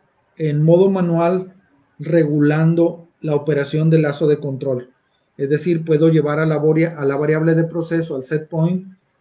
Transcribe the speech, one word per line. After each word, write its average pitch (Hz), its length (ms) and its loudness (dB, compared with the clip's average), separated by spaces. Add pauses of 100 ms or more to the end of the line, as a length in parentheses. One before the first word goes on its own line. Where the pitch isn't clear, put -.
(380)
en 151 260 -2
modo 175 260 6
manual 175 640 0 (460)
regulando 160 1080 2 (100)
la 151 160 -2
operación 143 540 0
del 160 140 4
lazo 147 240 -2
de 147 120 2
control. 135 540 -6 (420)
Es 139 140 -6
decir, 160 340 -2
puedo 160 240 2
llevar 151 320 2
a 160 60 0
la 156 120 0
voria-, 156 400 0
a 143 60 -6
la 139 140 0
variable 156 380 0
de 165 100 0
proceso, 165 500 -6
al 131 80 -8
set 156 240 -6
point, 180 400 -2 (340)